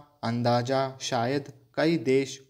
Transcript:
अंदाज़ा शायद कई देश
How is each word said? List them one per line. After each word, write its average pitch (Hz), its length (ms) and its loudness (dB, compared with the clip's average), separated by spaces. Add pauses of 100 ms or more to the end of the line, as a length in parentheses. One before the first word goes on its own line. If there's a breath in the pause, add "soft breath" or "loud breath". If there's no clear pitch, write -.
(240)
अंदाज़ा 120 800 0
शायद 131 500 -2 (240)
कई 160 220 2
देश 131 420 0 (100)